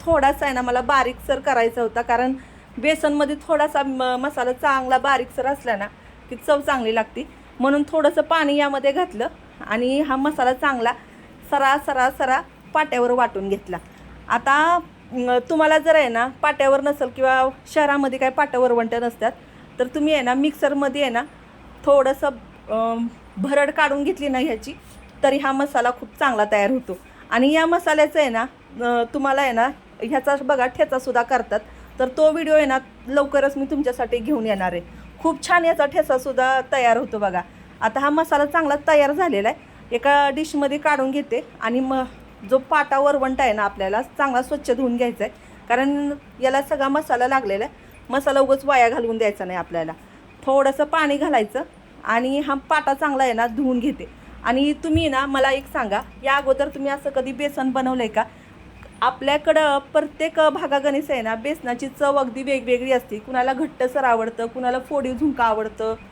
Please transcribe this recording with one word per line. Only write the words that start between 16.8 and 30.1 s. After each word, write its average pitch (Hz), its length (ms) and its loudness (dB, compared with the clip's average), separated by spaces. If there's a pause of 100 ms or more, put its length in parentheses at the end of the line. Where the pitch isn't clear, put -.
नसेल 285 260 -2
किंवा 262 420 2 (240)
शहरामध्ये 285 460 0
काय 262 100 0
पाट्या 285 300 0
वरवंट्या 233 400 2
नसतात, 226 320 -2 (480)
तर 247 80 0
तुम्ही 302 260 0
आहे 285 80 2
ना, 247 120 0
मिक्सरमध्ये 277 680 0
आहे 262 80 0
ना, 233 140 -2 (640)
थोडंसं, 277 420 4 (420)
अं, 226 380 -2 (300)
भरड 285 340 0
काढून 285 320 0
घेतली 294 240 -2
ना 262 100 -2
ह्याची, 254 360 -4 (500)
तरी 277 140 4
हा 269 140 0
मसाला 269 400 0
खूप 247 180 -10 (100)
चांगला 226 320 2
तयार 208 200 2
होतो. 247 260 -4 (320)
आणि 262 220 2
या 320 140 2
मसाल्याचं 311 540 2
आहे 285 100 2
ना, 226 120 -2 (340)
अं, 240 280 0 (100)
तुम्हाला 277 280 0
आहे 269 100 2
ना, 233 180 2 (320)
ह्याचा 262 340 0